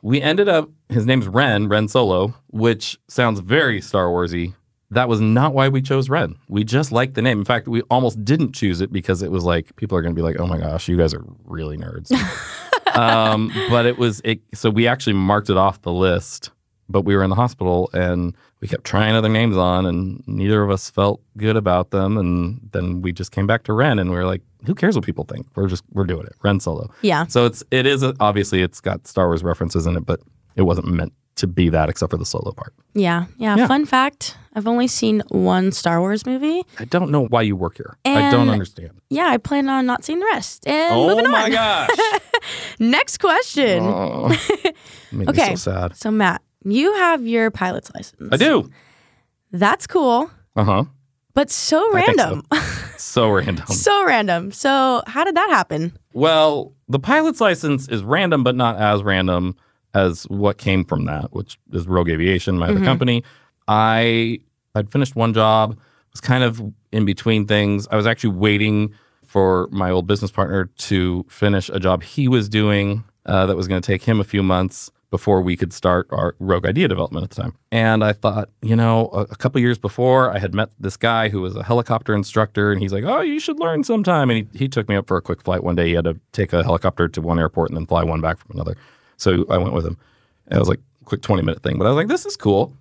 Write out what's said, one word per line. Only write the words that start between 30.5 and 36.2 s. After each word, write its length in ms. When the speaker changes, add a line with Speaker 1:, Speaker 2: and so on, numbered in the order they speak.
Speaker 1:
it 80
wasn't 240
meant 260
to 120
be 220
that 180
except 240
for 40
the 80
Solo 280
part. 200
Speaker 2:
Yeah. 300
Yeah. 180
Speaker 1:
Yeah. 100
Speaker 2:
Fun 200
fact, 500
I've 140
only 180
seen 340
one 420
Star 260
Wars 280